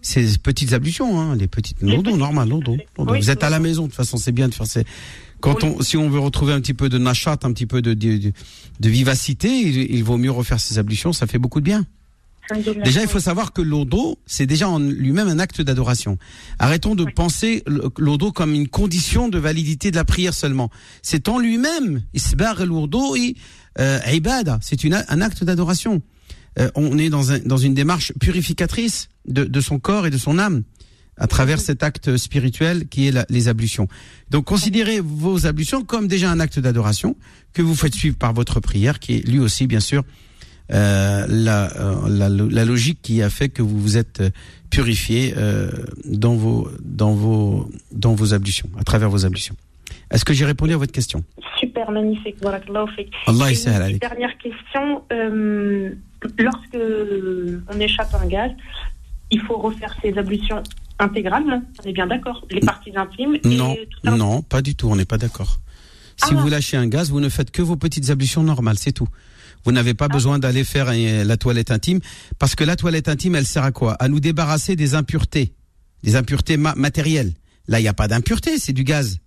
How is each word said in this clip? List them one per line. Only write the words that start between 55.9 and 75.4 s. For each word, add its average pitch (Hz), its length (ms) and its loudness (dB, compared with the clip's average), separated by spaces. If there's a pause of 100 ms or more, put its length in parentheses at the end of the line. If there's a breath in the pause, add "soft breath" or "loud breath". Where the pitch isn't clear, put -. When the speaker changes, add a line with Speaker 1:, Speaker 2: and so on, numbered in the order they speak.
Speaker 2:
lorsque 233 400 -2 (880)
on 208 120 -6
échappe 214 340 -2
un - 120 2
gaz, 214 240 -2 (800 loud breath)
il 220 100 2
faut 220 180 -4
refaire 220 440 -6
ses 202 160 -2
ablutions 208 440 -4 (360)
intégralement, 226 640 -2 (220)
on 196 40 -8
est 190 40 -6
bien 180 140 -2
d'accord, 240 440 -6
les 185 80 -4
Speaker 1:
N-, 208 80 2
Speaker 2:
parties - 300 -4
intimes 247 460 -2
et - 140 4
Speaker 1:
non, 131 180 0
Speaker 2:
tout - 300 -12
ça ? - 80 2
Speaker 1:
non, 113 300 2
pas 135 200 -2
du 143 140 -4
tout, 120 120 -2
on 107 80 2
n'est 92 80 2
pas 110 140 -2
d'accord. - 420 -2 (560 loud breath)
Si 285 160 2
Speaker 2:
Ah. 143 80 4
Speaker 1:
vous 139 80 4
lâchez 147 280 0
un 123 100 2
gaz, 139 240 0
vous 143 100 0
ne 143 80 2
faites 135 220 -2
que - 120 -2
vos 170 140 0
petites 143 340 -2
ablutions 139 340 2
normales, 123 340 2
c'est 139 140 -2
tout. 123 160 -4 (560 loud breath)
Vous 123 80 2
n'avez 120 220 2
pas 147 140 -2
Speaker 2:
Ah. 143 40 0
Speaker 1:
besoin 139 260 2
d'aller 131 240 0
faire, 135 280 0
euh, 110 340 2
la 110 120 2
toilette 120 360 0
intime, 170 260 0 (400 loud breath)
parce 139 160 2
que - 80 0
la 165 140 2
toilette 160 320 0
intime, 160 260 0
elle 139 120 0
sert 143 180 0
à 135 80 2
quoi ? 113 220 0
À 127 140 0
nous 147 120 2
débarrasser 156 560 0
des 147 180 2
impuretés, 151 580 0 (520)